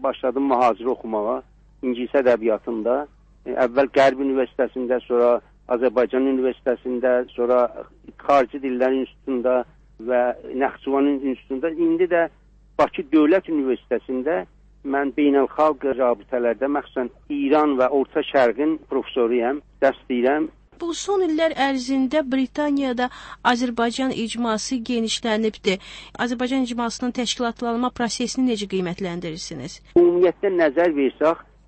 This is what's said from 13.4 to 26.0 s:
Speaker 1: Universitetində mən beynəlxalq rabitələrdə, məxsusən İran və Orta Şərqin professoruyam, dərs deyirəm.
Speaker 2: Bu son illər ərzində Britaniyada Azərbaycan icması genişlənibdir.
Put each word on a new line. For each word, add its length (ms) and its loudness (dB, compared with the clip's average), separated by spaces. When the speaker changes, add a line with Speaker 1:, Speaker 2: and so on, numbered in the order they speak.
Speaker 1:
Universitetində 920 -2
mən 320 -2
beynəlxalq 800 2
rabitələrdə, 800 0
məxsusən 320 -6
İran 480 2
və 80 4
Orta 320 0
Şərqin 560 0
professoruyam, 720 -2
dərs 160 2
deyirəm. 420 0
Speaker 2:
Bu 180 -6
son 300 -2
illər 320 0
ərzində 640 0
Britaniyada 880 -2
Azərbaycan 720 0
icması 640 -4
genişlənibdir. 1040 -2